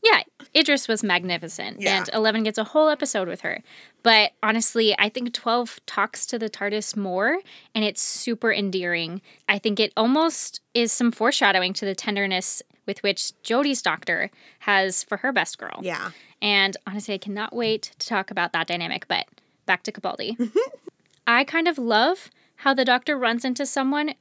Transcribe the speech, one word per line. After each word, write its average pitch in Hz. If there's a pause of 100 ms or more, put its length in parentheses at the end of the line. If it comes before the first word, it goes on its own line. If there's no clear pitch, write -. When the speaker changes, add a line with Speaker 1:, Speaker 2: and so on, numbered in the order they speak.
Speaker 1:
Yeah, 440 (340)
Idris 294
was 220
magnificent, 175
Speaker 2:
Yeah. 190
Speaker 1:
and 180
Eleven 220
gets 214
a 220
whole 311
episode 269
with 175
her. - (400)
But 220 (140)
honestly, 220
I 208
think 240
Twelve 233
talks -
to 240
the 220
tardis 208
more, 202 (340)
and 214
it's 202
super -
endearing. 180 (280)
I 202
think 214
it 214
almost 294 (120)
is 233
some 240
foreshadowing 196
to -
the 196
tenderness 196 (240)
with -
which - (100)
Jodie's 269
doctor 170 (300)
has 190
for -
her 269
best 185
girl. -
Speaker 2:
Yeah. 165 (280)
Speaker 1:
And 196 (100)
honestly, 202
I 196
cannot 208
wait 226
to -
talk 196
about 175
that 165
dynamic, 175
but - (400)
back 185
to 220
Capaldi. - (500)
Speaker 2:
<laughs> -
Speaker 1:
I 240
kind 320
of 339
love 240 (320)
how 269
the 254
doctor 254
runs 240
into 262
someone 285